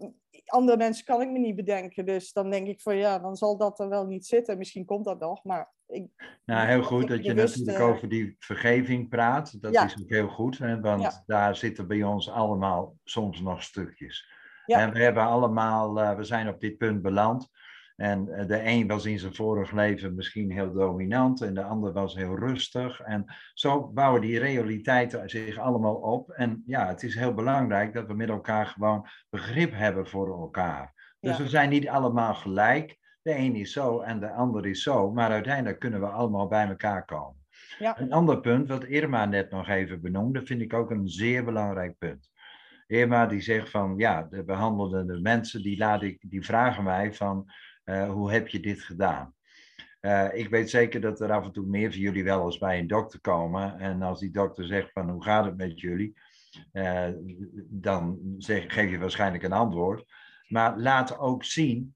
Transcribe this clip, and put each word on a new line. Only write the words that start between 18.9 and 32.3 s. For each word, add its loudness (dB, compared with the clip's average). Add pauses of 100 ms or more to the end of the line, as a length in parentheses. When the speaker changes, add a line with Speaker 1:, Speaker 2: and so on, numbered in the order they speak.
Speaker 2:
in -2
zijn -8
vorig -2
leven 2
misschien -4
heel -2
dominant 2
en -2
de -2
ander -2
was -2
heel -4
rustig. -4
En -4 (300)
zo 0
bouwen 4
die 0
realiteiten 0
zich -8
allemaal 2
op. -2
En -4
ja, 0
het -6
is -6
heel 0
belangrijk 2
dat -6
we -8
met -2
elkaar 0
gewoon 0 (240)
begrip -2
hebben 0
voor -4 (120)
elkaar. -6
Dus 0
Speaker 1:
Ja. -4
Speaker 2:
we -2
zijn 4
niet 2
allemaal 2